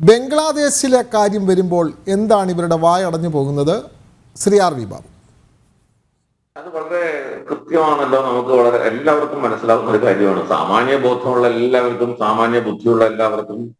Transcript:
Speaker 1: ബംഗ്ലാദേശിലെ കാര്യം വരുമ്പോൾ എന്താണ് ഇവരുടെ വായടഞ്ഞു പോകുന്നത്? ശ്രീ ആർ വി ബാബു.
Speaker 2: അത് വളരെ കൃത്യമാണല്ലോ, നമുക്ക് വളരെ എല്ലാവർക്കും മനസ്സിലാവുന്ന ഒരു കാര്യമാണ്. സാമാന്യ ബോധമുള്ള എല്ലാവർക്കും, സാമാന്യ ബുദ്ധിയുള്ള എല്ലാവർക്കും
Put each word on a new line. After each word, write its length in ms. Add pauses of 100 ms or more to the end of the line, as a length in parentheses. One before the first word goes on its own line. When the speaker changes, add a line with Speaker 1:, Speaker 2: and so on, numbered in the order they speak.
Speaker 1:
ബംഗ്ലാദേശിലെ 1000 (120)
കാര്യം 340
വരുമ്പോൾ 460 (140)
എന്താണ് 440
ഇവരുടെ 260
വായടഞ്ഞു 520
പോകുന്നത്? 520 (540)
ശ്രീ 240
ആർ 140
വി 120
ബാബു. 320 (1400)
Speaker 2:
അത് 100
വളരെ 580 (220)
കൃത്യമാണല്ലോ, 840
നമുക്ക് 180
വളരെ 280
എല്ലാവർക്കും 640
മനസ്സിലാവുന്ന 480
ഒരു 140
കാര്യമാണ്. 440
സാമാന്യ 460
ബോധമുള്ള 520
എല്ലാവർക്കും, 720
സാമാന്യ 400
ബുദ്ധിയുള്ള 460
എല്ലാവർക്കും 760